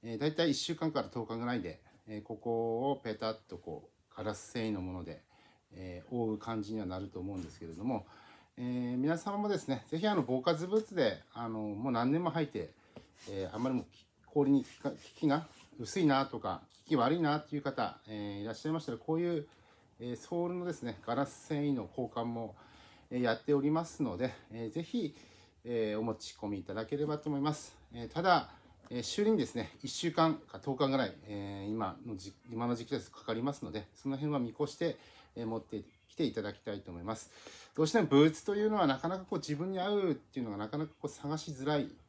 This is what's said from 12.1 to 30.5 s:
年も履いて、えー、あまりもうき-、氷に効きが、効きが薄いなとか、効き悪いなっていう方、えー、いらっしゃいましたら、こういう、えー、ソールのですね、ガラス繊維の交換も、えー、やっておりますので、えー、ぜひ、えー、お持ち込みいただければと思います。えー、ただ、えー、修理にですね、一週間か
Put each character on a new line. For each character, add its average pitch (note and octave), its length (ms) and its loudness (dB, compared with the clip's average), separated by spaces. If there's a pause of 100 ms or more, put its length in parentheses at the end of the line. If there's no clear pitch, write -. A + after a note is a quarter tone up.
年 E3 120 4
も E3 80 0
履 D#3+ 140 2
い - 20 -8
て、 F2 240 -6 (580)
え G2 200 -4
ー、 G#2 60 -10
あ A2 40 -4
ま B2+ 100 2
り C3 60 2
も B2 60 2
う - 100 -8
き-、 - 140 -20 (200)
氷 C#3 260 4
に C3+ 120 6
効 - 60 -10
き - 140 -20
が、 C#3+ 60 0
効 - 80 -8 (220)
き D#3 80 4
が D3+ 200 2 (320)
薄 B2 200 -2
い E3 80 8
な C3+ 180 6
と A#2 140 -6
か、 F#2+ 220 -4 (220)
効 - 60 -20
き D#3 60 4
悪 C#3+ 200 6
い F3 60 2
な D3+ 160 4
っ D3+ 100 -6
て - 80 -6
い D3 40 0
う - 20 -8
方、 - 460 -2
え G#2 320 -6
ー、 - 20 -6
い G#2 40 -4
ら A2 80 -4
っ - 20 -6
し - 100 -12
ゃ D#3 40 -2
い - 20 2
ま D#3+ 80 0
し D#3 80 -8
た C3 60 -4
ら、 A2+ 40 -6
こ - 160 -2
う E3 60 2
い F3 200 2
う、 C#3+ 80 -8 (520)
え A#2+ 140 -6
ー、 A#2 40 -8
ソ F3 280 -2
ー - 20 -2
ル F3+ 80 -2
の F3 100 -4
で F3 80 -2
す - 80 -8
ね、 A#2 240 -6
ガ - 80 -2
ラ C#3 140 2
ス - 180 -12
繊 D3 160 0
維 D3 120 2
の G#2+ 140 -2
交 B2 200 -4
換 A#2 180 -4
も、 A2+ 300 -4 (560)
え B2+ 60 -2
ー、 B2 40 2
や A2+ 140 4
っ - 80 -12
て D3 100 4
お C#3 80 6
り D3 80 4
ま D#3+ 160 2
す - 160 -4
の G#2+ 160 0
で、 - 160 -2 (180)
え A2+ 200 -6
ー、 - 20 -18
ぜ E3 80 -2
ひ、 E3+ 340 -2 (480)
え A2+ 320 2
ー、 A2 40 0
お - 20 0
持 A2+ 140 0
ち - 200 -12
込 G#2 120 -6
み G2+ 120 -2
い E2+ 40 -8
た G2 100 -8
だ A2 140 -4
け D3 100 -2
れ D3 80 2
ば D3+ 140 0
と D#3 100 -4
思 C#3+ 80 2
い C#3 40 2
ま D3+ 120 4
す。 - 240 -8 (160)
え A#2+ 120 -6
ー、 A2+ 60 -8
た E3+ 120 -2
だ、 F3+ 260 8 (420)
え B2 100 -2
ー、 - 20 -4
修 - 200 0
理 A3 80 6
に A3 60 6
で C#3 80 4
す - 80 -8
ね、 A2+ 160 -2 (140)
一 - 80 -6
週 E3+ 200 -2
間 D#3+ 220 6
か - 260 -10